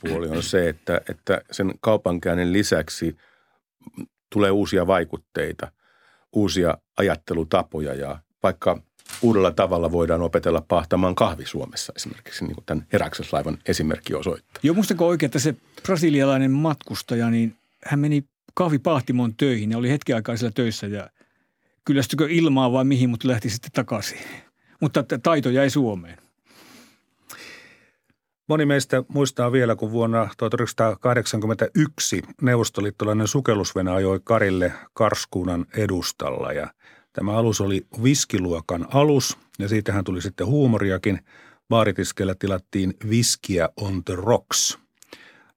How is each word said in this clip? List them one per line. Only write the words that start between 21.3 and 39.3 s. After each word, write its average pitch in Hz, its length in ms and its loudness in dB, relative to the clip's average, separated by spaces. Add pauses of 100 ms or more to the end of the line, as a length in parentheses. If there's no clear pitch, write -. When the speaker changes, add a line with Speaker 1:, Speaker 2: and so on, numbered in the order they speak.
Speaker 2:
kyllästykö 139 440 2
ilmaa 143 420 4
vai 131 140 2
mihin, 127 240 2
mutta 117 180 -2
lähti 123 220 0
sitten 107 220 -8
takaisin. - 480 -4 (600)
Mutta 151 220 2
t-, 123 200 -6
taito 151 260 4
jäi 131 200 4
Suomeen. 104 480 -2 (2250)
Speaker 3:
Moni 151 180 2
meistä 139 420 2
muistaa 131 440 0
vielä, 120 240 4
kun 107 160 -4
vuonna 113 460 0
tuhat 113 160 -2
yhdeksänsataakahdeksankymmentäyksi 113 1700 0 (200)
neuvostoliittolainen 107 840 0
sukellusvene 98 640 -2
ajoi 95 320 0
karille 95 500 2 (200)
Karskuunan 90 720 -2 (100)
edustalla. 85 800 -2
Ja 71 200 -6 (400)
tämä 107 240 -2
alus 113 240 2
oli 98 240 -2 (180)
viskiluokan 90 920 0
alus, 143 440 4 (220)